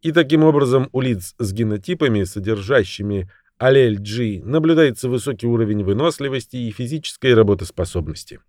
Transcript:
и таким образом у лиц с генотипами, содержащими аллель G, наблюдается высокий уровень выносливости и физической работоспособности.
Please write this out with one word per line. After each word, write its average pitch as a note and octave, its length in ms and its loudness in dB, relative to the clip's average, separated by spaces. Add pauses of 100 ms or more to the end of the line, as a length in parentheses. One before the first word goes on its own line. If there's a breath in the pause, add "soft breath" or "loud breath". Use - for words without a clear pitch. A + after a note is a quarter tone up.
и E3 140 -4
таким D#3 300 4
образом C3+ 480 4
у C3 100 -2
лиц A#2 360 -4
с G#2 140 -4
генотипами, A2 720 -2
содержащими G2+ 1040 -4 (300 soft breath)
аллель B2+ 400 4
G, G#2 440 -6
наблюдается D#3 680 2
высокий B2 360 -4
уровень G#2+ 380 0
выносливости C3 720 -4
и A#2+ 140 -8
физической B2+ 640 -2
работоспособности. F2+ 1120 0